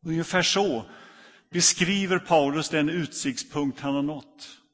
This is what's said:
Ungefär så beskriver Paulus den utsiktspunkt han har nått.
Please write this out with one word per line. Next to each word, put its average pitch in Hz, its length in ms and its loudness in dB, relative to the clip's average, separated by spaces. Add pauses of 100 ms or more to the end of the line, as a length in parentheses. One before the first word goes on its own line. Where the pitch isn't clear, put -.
Ungefär 165 380 0
så 170 480 0 (600)
beskriver 180 680 2
Paulus 151 500 2
den 151 200 0
utsiktspunkt 143 920 -4
han 139 140 -2
har 139 80 0
nått. - 580 -10 (140)